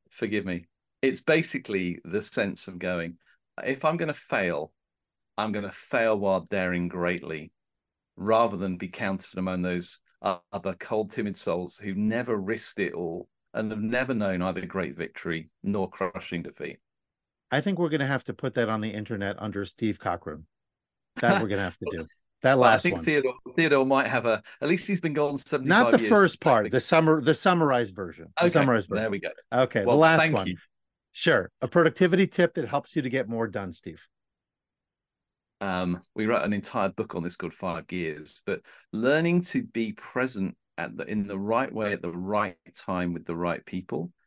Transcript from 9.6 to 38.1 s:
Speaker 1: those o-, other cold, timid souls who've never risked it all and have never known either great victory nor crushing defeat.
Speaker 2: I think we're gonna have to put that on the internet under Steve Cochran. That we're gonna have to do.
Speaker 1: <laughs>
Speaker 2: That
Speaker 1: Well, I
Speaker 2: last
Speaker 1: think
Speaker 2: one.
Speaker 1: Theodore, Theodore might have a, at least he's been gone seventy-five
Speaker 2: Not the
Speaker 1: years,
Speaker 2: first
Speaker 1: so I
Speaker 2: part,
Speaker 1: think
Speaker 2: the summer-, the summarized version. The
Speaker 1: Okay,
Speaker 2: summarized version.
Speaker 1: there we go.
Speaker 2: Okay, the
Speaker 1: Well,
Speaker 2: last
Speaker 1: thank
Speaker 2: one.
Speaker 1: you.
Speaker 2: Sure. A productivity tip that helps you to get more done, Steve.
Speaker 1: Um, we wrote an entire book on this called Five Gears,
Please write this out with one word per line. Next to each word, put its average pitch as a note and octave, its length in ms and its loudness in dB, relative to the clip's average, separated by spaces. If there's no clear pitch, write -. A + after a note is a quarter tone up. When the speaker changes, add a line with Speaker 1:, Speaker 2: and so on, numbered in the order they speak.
Speaker 1:
those F2+ 340 -4
o-, F2+ 200 -2
other F#2+ 240 -6
cold, G#2+ 360 -4
timid G#2 240 -6
souls F2 420 -4
who've G2 200 -6
never A2 400 -2
risked G#2 420 -4
it F#2 140 -2
all F2 340 -8
and A2 160 -4
have G#2 100 -6
never B2+ 320 -2
known F#2+ 300 0
either F#2 240 -2
great F2 280 -6
victory E2 540 -8
nor G2 260 -2
crushing F2+ 540 -6
defeat. D2+ 340 -12
Speaker 2:
I C#3+ 100 2
think F#3+ 160 -2
we're E3+ 120 0
gonna C#3+ 180 0
have C3+ 180 -2
to - 80 -8
put - 220 -6
that A2+ 140 2
on A2 120 -2
the A2 80 -4
internet G2+ 500 -6
under G2+ 260 -6
Steve G#2+ 340 -4
Cochran. D#2+ 480 -6
That E3 240 4
we're A2 80 -2
gonna G2 140 -2
have F2+ 140 -6
to A#2 140 -10
do. D#2+ 200 -8
Speaker 1:
<laughs> - 40 -20
Speaker 2:
That C3+ 140 6
Speaker 1:
Well, B2 120 8
I - 20 10
Speaker 2:
last A2 100 6
Speaker 1:
think F3 160 0
Speaker 2:
one. - 80 -6
Speaker 1:
Theodore, C#3 300 2
Theodore C#3+ 300 4
might C3+ 220 4
have A#2 180 0
a, A2 180 2
at C#3+ 80 -2
least F3 180 2
he's G3 140 0
been D#3+ 140 -2
gone C#3+ 240 0
seventy-five C3+ 320 -2
Speaker 2:
Not G#3+ 220 6
the B3+ 80 8
Speaker 1:
years, G#3+ 100 2
Speaker 2:
first G3+ 340 6
Speaker 1:
so D#3+ 60 4
I - 20 8
Speaker 2:
part, A2+ 140 6
Speaker 1:
think G#2 80 -4
Speaker 2:
the C3 80 4
summer-, D#3+ 400 4
the D3 120 4
summarized C#3 640 2
version. E2 420 -10
The E3+ 100 4
Speaker 1:
Okay, - 40 6
Speaker 2:
summarized C3 380 4
version. G#2 140 -2
Speaker 1:
there A2 80 -2
we G2+ 80 -4
go. E2+ 100 -6
Speaker 2:
Okay, B2+ 280 2
the G#2 60 2
Speaker 1:
Well, B2+ 100 6
Speaker 2:
last D#3+ 220 8
Speaker 1:
thank D#3 140 4
Speaker 2:
one. F#2+ 140 0
Speaker 1:
you. F2+ 100 -6
Speaker 2:
Sure. A#2+ 380 2
A C3 80 -4
productivity F3 580 4
tip - 280 2
that D#3 120 -4
helps - 300 -4
you D3+ 40 -2
to C3 80 -4
get A#2+ 200 -2
more A2+ 180 -2
done, G2 240 -8
Steve. - 340 -16
Speaker 1:
Um, F2+ 400 -2
we G#2+ 100 -2
wrote G#2+ 180 2
an G#2 100 0
entire G2+ 360 -2
book G2 260 -6
on F2 80 -4
this F2 140 -6
called E2+ 160 -8
Five D#2+ 340 -8
Gears, D#2 580 -8